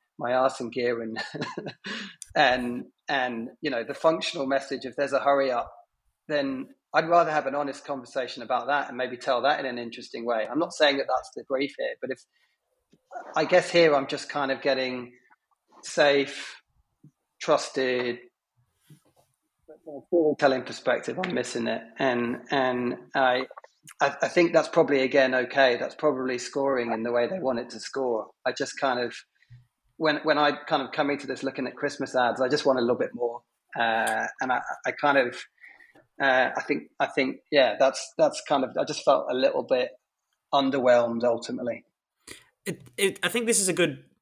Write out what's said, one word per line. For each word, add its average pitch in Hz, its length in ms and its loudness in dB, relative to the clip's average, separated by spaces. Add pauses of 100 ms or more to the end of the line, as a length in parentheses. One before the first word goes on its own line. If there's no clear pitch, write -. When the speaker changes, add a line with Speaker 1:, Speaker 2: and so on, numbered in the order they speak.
(180)
Speaker 1:
my 123 160 -2
arse 113 260 2
in 117 100 -6
gear 120 320 -2
and, 113 160 -8 (640)
<laughs> - 560 -12
and, 127 480 2 (240)
and, 127 400 -2 (120)
you 151 100 -2
know, 120 120 -2
the 135 120 -8
functional 160 520 0
message, 135 380 -2
if 123 120 -10
there's 139 160 -2
a 135 80 0
hurry 135 300 2
up," 117 220 -4 (560)
then 139 400 -4 (260)
I'd 165 140 2
rather 170 220 6
have 151 160 0
an 135 80 -2
honest 143 300 -6
conversation 127 580 -8
about 120 260 -2
that 143 200 0
and 123 80 -12
maybe 127 200 -4
tell 123 260 -2
that 147 180 2
in 139 60 -6
an 120 120 -6
interesting 117 460 -10
way. 113 260 0
I'm 131 80 -2
not 170 140 -2
saying 143 260 2
that 135 100 -4
that's 127 260 -4
the 123 140 -12
brief 139 300 -2
here, 117 220 -6
but 127 100 -8
if, 131 100 -8 (1160)
I 160 80 2
guess 175 260 4
here 165 240 6
I'm 135 120 0
just - 220 -8
kind 139 240 -2
of 123 100 -4
getting 127 500 -2 (720)
safe, - 760 0 (800)
trusted, 127 800 0 (1500)
but 156 180 -20
from 151 100 -14
a 135 140 -14
storytelling 147 540 4
perspective, 123 640 -4
I'm 180 100 -4
missing 123 340 -2
it. 113 140 -4 (160)
And, 120 420 0 (100)
and 123 460 0 (180)
I, 131 320 2 (540)
I, 139 220 2
I 135 60 0
think 170 240 4
that's 156 160 4
probably, 143 340 4
again, 131 320 4
okay. 127 420 4
That's 127 180 -6
probably 131 440 0
scoring 131 540 -2
in 113 100 -2
the 120 100 -2
way 120 160 2
they 113 100 -4
want 123 220 -2
it 117 100 -10
to 113 100 -14
score. 120 480 -4 (160)
I 127 80 0
just - 280 -6
kind 127 200 0
of, 117 140 -4 (840)
when, 156 260 2
when 151 160 2
I 147 140 4 (140)
kind 147 160 0
of 123 100 -8
come 143 180 0
into 139 160 -4
this 131 160 -6
looking 135 240 -4
at - 100 -10
Christmas 139 400 -4
ads, 120 240 2
I 127 80 2
just 143 180 0
want 131 120 4
a 123 40 2
little 120 160 2
bit 127 160 -2
more. 120 280 -4 (360)
Uh, 113 480 0 (140)
and 127 120 -2
I, 123 80 0 (240)
I 127 80 -2
kind 143 260 2
of, 123 180 0 (840)
uh, 131 360 4
I 131 100 -2
think, - 320 -4
I 139 80 2
think, 135 300 -2 (140)
yeah, 127 280 4
that's, 135 400 2
that's 156 300 2
kind 135 160 2
of, - 140 -6
I 147 60 0
just 147 200 -6
felt 139 260 4
a 131 40 0
little 139 280 0
bit 127 280 0 (600)
underwhelmed 123 720 4
ultimately. 120 600 -2 (840)
Speaker 2:
It, 180 160 -10 (140)
it, 196 260 0
I 175 60 0
think 233 180 -2
this 214 140 2
is 185 80 0
a 175 40 0
good 151 320 0 (180)